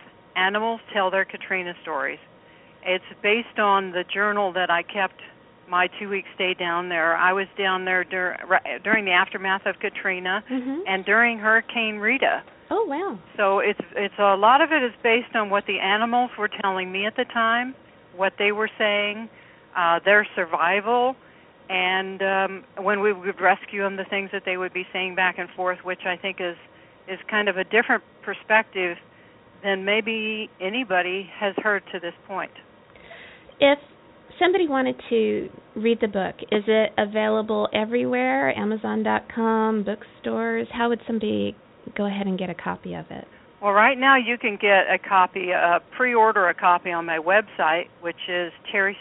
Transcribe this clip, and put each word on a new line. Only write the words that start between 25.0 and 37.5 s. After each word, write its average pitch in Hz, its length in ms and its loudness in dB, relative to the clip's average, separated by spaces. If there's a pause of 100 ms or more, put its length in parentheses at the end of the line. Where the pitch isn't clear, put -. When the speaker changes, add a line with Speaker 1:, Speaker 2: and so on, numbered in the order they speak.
Speaker 1:
back 185 220 0
and 180 180 -8
forth, 180 280 -2
which 180 220 -6
I 180 120 -2
think 190 220 -8
is, 175 160 -6 (520)
is 185 120 -10 (100)
kind 208 200 0
of 185 80 0
a 190 60 -2
different 220 400 0 (200)
perspective 196 760 -2 (680)
than 190 220 -2
maybe 214 640 -2 (120)
anybody 185 680 -2 (100)
has 196 180 -2
heard 202 340 0
to 190 80 -8
this 170 140 -10 (140)
point. 185 240 -8 (1080)
Speaker 2:
If 285 180 6 (600)
somebody 359 280 4
wanted 262 280 0 (140)
to 214 400 0 (260)
read 226 260 2
the 220 60 0
book, 196 280 -4 (160)
is 208 160 0
it 220 300 4
available 214 760 0